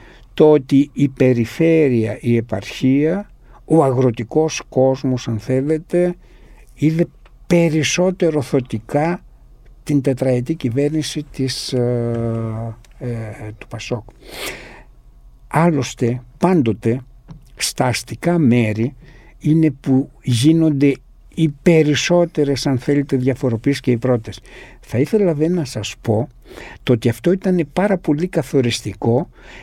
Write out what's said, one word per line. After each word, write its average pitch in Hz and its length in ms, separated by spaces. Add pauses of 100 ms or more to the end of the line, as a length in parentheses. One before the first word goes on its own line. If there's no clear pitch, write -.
(340)
το 151 180
ότι 143 420
η 139 160
περιφέρεια, 127 1120
η 120 140
επαρχία, 135 920 (360)
ο 160 180
αγροτικός 131 840
κόσμος, 131 580
αν 113 120
θέλετε, 156 760 (580)
είδε 160 340 (400)
περισσότερο 170 960
θετικά 139 800 (600)
την 143 180
τετραετή 127 540
κυβέρνηση 147 760
της, - 420
ε, 117 1000 (240)
ε, 135 80 (500)
του - 100
πασόκ. 110 360 (1400)
Άλλωστε, 131 760 (160)
πάντοτε, 123 640 (540)
στα - 300
αστικά 127 520
μέρη 120 580 (440)
είναι 156 320
που 135 400 (100)
γίνονται 143 720 (400)
οι 160 160 (120)
περισσότερες, 151 1040
αν 135 100
θέλετε, 143 400
διαφοροποίησεις 127 640
και 131 100
οι 117 60
πρώτες. 117 420 (400)
Θα - 180
ήθελα 180 360
δε 151 140
να 175 180
σας - 360
πω 113 260 (560)
το 123 100
ότι 117 160
αυτό 170 220
ήταν 185 420
πάρα 196 240
πολύ 156 300
καθοριστικό 123 1040 (340)